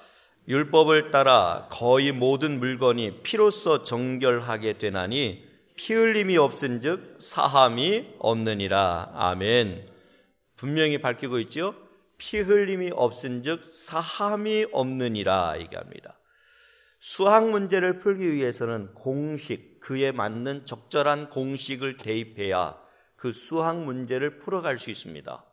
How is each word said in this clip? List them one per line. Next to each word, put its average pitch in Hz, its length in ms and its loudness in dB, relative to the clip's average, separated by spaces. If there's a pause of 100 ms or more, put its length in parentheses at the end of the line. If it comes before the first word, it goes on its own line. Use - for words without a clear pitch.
(500)
"율법을 151 640 4
따라 123 600 6
거의 131 400 4
모든 135 480 0
물건이 123 640 0
피로써 208 640 2
정결하게 120 920 0
되나니 101 720 -4 (300)
피 - 160 -6
흘림이 214 440 4
없은즉 139 840 0
사함이 139 960 2
없느니라." 98 960 0
아멘. 95 760 0 (680)
분명히 147 420 0
밝히고 127 400 -4
있죠. 160 360 -6 (420)
"피 - 220 -8
흘림이 190 540 2
없은즉 123 800 -2
사함이 208 1000 -4
없느니라." 104 880 0
얘기합니다. - 580 -16 (800)
수학 214 500 4
문제를 185 500 0
풀기 190 340 0
위해서는 117 600 -4
공식, 143 840 -6
그에 135 320 -2
맞는 123 540 -6
적절한 143 640 -2
공식을 135 680 -6
대입해야 101 840 -4 (380)
그 123 160 -8
수학 165 500 -4
문제를 131 580 -6
풀어갈 170 380 -4
수 110 140 -10
있습니다. 76 600 -14